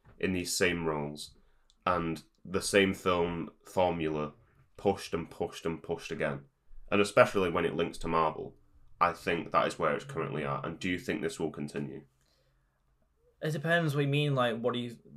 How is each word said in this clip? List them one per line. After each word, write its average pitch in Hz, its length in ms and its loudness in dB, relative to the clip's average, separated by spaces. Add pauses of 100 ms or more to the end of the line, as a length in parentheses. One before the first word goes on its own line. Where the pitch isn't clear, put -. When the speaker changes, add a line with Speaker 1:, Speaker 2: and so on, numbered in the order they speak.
(200)
Speaker 1:
in 95 140 0
these 90 220 -2
same 85 300 2
roles 76 460 -4 (540)
and 85 380 0 (200)
the 92 180 -2
same 98 320 4
film 87 580 0 (140)
formula 78 680 0 (420)
pushed - 380 0
and 82 160 -4
pushed - 360 -8
and 82 160 -4
pushed - 300 -8
again. 73 300 -4 (500)
And 101 80 4
especially 101 500 6
when 87 140 2
it 78 140 0
links 85 220 -2
to 85 100 -4
Marvel, 80 440 0 (460)
I 87 140 4
think - 400 -2
that 80 140 4
is 80 120 -4
where 78 160 2
it's - 80 -4
currently 73 400 -4
at. 69 220 -4
And 82 120 -6
do 92 120 -4
you 90 100 0
think 90 220 -4
this - 180 -4
will 80 120 -2
continue? 71 500 -8 (1400)
Speaker 2:
It 156 120 -4
depends 160 420 2
what 147 60 2
you 143 80 2
mean. 143 260 2
Like, 120 240 2
what 120 140 0
do 123 80 -2
you 120 160 -8 (200)